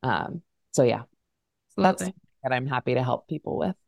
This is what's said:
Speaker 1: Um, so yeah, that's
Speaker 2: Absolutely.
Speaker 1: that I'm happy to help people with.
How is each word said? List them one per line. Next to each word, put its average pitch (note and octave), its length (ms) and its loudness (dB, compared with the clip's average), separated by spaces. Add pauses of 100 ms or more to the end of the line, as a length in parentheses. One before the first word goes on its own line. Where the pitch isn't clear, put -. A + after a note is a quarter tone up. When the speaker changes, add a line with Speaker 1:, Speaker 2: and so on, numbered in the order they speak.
Speaker 1:
Um, B2 400 -2 (300)
so C#3+ 100 4
yeah, A#2 200 2 (720)
that's F#3+ 260 2
Speaker 2:
Absolutely. F#3 180 -8 (220)
Speaker 1:
that C3 100 -2
I'm B2+ 140 -2
happy B2+ 280 0
to B2+ 80 2
help A#2+ 240 -2
people - 300 -6
with. F#3 200 -2 (120)